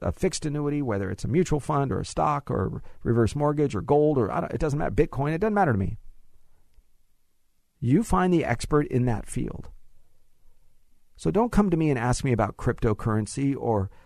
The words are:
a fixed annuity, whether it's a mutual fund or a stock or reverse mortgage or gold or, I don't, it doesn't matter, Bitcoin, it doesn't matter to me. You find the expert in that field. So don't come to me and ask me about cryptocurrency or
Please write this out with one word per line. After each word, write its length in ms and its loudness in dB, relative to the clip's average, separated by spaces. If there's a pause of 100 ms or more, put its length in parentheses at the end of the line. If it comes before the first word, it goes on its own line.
a 100 -2
fixed 320 -2
annuity, 380 -2
whether 280 -2
it's 140 -8
a 40 -4
mutual 320 2
fund 300 0
or 100 -2
a 40 -6
stock 460 -2
or 320 -2 (200)
reverse 320 2
mortgage 400 0
or 60 -2
gold 380 4
or, 120 2
I 100 -2
don't, 120 -6
it 80 -4
doesn't 180 -2
matter, 160 -2
Bitcoin, 380 0
it 60 -2
doesn't 160 0
matter 180 4
to 60 0
me. 180 -2 (1800)
You 220 4
find 320 2
the 100 4
expert 440 0
in 180 2
that 200 -2
field. 440 -8 (1500)
So 140 -2
don't 200 2
come 200 4
to 80 2
me 100 2
and 100 2
ask 240 0
me 100 2
about 260 0
cryptocurrency 1000 0
or 320 -2 (160)